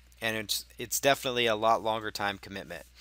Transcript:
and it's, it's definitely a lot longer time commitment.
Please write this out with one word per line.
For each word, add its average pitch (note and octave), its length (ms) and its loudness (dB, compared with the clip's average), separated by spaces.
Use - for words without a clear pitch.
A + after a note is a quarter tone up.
and A2+ 160 0
it's, A2 280 -4
it's A#2+ 220 -4
definitely B2+ 480 2
a A2 80 4
lot G#2+ 300 4
longer A2 260 -2
time G2+ 280 -4
commitment. F2+ 460 -12